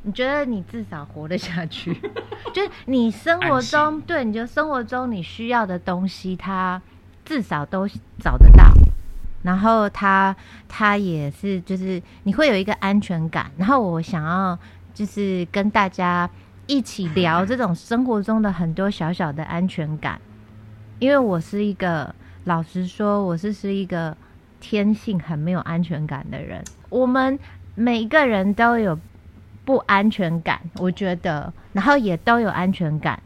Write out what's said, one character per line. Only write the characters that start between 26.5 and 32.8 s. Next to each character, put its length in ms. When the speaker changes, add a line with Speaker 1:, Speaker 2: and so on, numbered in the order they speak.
Speaker 1:
我 180
们 320
每 320
个 200
人 260
都 260
有 200
不 120
安 340
全 320
感， 180
我 140
觉 260
得， 340
然 100
后 140
也 220
都 220
有 100
安 200
全 300